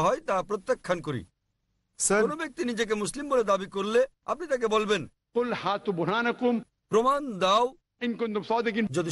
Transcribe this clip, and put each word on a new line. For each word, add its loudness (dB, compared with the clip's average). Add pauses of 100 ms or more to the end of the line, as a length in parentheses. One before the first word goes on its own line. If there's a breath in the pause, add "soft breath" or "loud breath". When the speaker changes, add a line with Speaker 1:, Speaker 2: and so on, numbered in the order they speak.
Speaker 1:
হয়, 2
তা 0 (140)
প্রত্যাখ্যান -2
করি। -4 (760)
Speaker 2:
স্যার, 4
Speaker 1:
কোনো 0
ব্যক্তি -6
নিজেকে -2
মুসলিম -6
বলে 2
দাবি 0
করলে 2 (320)
আপনি -6
তাকে -2 (100)
বলবেন, 2 (320)
Speaker 3:
কুল 0 (120)
হাতু -2
বুরহানাকুম, 0 (360)
Speaker 1:
প্রমাণ 4 (200)
দাও 4 (400)
Speaker 3:
ইন 0
কুনতুম -2
সাদিকিন। 0 (140)
Speaker 1:
যদি 0